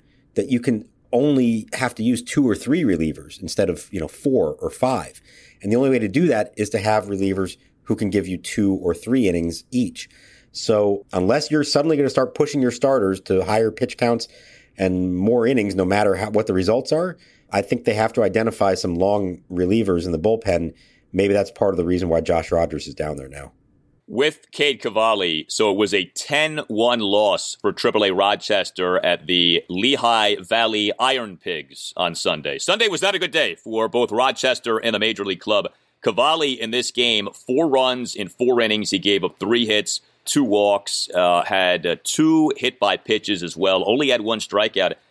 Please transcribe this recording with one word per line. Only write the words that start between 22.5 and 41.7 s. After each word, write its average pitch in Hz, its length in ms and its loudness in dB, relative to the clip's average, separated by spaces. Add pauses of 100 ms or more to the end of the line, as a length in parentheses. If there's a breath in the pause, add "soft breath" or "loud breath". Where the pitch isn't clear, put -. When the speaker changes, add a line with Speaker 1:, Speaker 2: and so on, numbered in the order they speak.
Speaker 1:
Rogers 82 380 -2
is 67 60 -14
down 76 220 -6
there 67 120 -14
now. 69 240 -16 (540)
Speaker 2:
With 139 440 -2
Cade 147 320 0
Cavalli, 101 640 0
so 107 220 2
it 95 80 0
was 101 160 2
a 95 100 2
ten 151 540 -4 (100)
one 117 320 0
loss 101 640 0
for 98 100 0
triple 107 320 0
A 95 80 2
Rochester 92 920 0
at 87 240 0
the 87 440 2
Lehigh 113 680 0
Valley 107 580 0
Iron 120 400 -2
Pigs 73 580 -12
on 87 180 -2
Sunday. 73 440 -4
Sunday 220 300 0
was 170 120 -4
not 196 140 0
a 180 40 -2
good 165 120 -4
day 120 240 0
for 110 340 -4
both 104 240 0
Rochester 123 640 0
and 110 180 -2
the 104 40 0
Major 104 260 0
League 95 160 -4
Club. 101 280 0 (340 soft breath)
Cavalli 131 580 0
in 113 100 -6
this 120 200 -4
game, 113 420 0
four 147 340 -2
runs 127 480 0
in 98 140 -8
four 123 320 0
innings. 107 300 0
He 98 80 0
gave 95 260 0
up 85 140 -6
three 117 260 0
hits, 107 380 -2 (240 soft breath)
two 143 180 2
walks, 101 720 0
uh, 87 300 4
had, 90 420 0